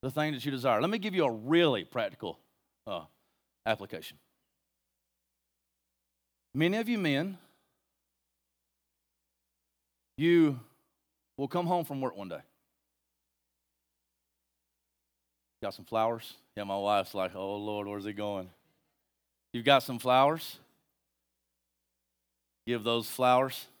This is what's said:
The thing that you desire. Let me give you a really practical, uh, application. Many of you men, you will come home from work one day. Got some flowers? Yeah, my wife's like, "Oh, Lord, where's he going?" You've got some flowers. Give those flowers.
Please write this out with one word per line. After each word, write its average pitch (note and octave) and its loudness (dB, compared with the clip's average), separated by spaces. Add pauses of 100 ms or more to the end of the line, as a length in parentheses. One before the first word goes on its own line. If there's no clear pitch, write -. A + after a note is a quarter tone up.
The C3 -4
thing D3+ 0
that B2+ -8
you C#3+ -2
desire. B2 2
Let D#3 2
me A3 -2
give F#3+ -4
you F3 2
a B2+ 2
really B2+ 2
practical, G2+ -6 (460)
uh, F2+ -8 (640)
application. G2 -6 (2250)
Many E3+ 2
of A3+ -2
you A#3+ 0
men, F3 0 (2750)
you D#3+ 6 (800)
will C#3 -4
come F3 -2
home E3+ 2
from C#3 -6
work A#2 -4
one G2 -10
day. E2 -10 (3250)
Got G2+ -6
some F#2+ -18
flowers? A2+ -2 (220)
Yeah, G#2 -6
my G2 -4
wife's G2+ 2
like, F#2 -4
"Oh, G2 -6
Lord, G#2 -4
where's G#2 -8
he G#2+ -6
going?" G2+ -6 (1040)
You've A#2 -6
got C3+ 6
some A#2+ -8
flowers. C3+ 2 (2000)
Give A#2 -2
those A#2 0
flowers. B2+ 2 (120)